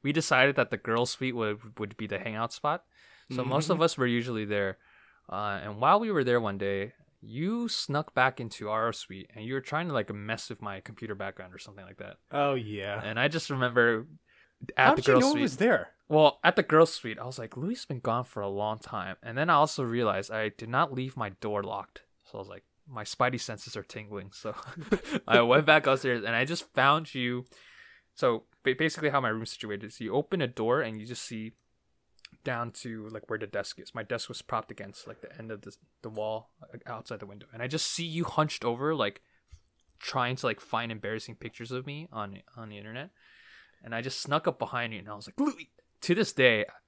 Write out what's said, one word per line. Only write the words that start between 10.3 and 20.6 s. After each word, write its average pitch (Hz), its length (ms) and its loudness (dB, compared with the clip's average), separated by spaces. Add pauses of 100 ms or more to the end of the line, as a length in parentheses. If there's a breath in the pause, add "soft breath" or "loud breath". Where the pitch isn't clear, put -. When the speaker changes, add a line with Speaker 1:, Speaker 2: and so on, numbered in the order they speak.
Speaker 1:
with - 120 -12
my 101 180 -8
computer 107 360 -10
background 95 380 -10
or 87 60 -18
something 98 260 -18
like 92 120 -20
that. - 180 -14 (160)
Speaker 2:
Oh, 143 240 2
yeah. 104 480 -4
Speaker 1:
And 110 160 -4
I 139 80 4
just 156 220 -2
remember 120 580 4 (720 soft breath)
at - 100 8
Speaker 2:
How 294 80 8
Speaker 1:
the - 60 0
Speaker 2:
did - 80 2
you 127 60 10
Speaker 1:
girls' 247 100 10
Speaker 2:
know 285 60 6
Speaker 1:
suite. 294 100 2
Speaker 2:
it - 20 4
was 139 140 0
there? 190 320 4 (180)
Speaker 1:
Well, 151 380 8
at 131 100 6
the 170 80 2
girls' 160 300 6
suite, - 260 -8
I 117 60 -10
was 131 120 -10
like, 117 200 -10
"Louis 175 180 -4
has - 100 -14
been 131 140 -8
gone 120 240 0
for - 180 -8
a 101 60 -2
long 107 320 -2
time." 95 420 -8
And 113 160 -8
then 160 120 0
I 160 60 6
also 147 280 4
realized 113 480 0
I 110 160 -2
did 110 220 -8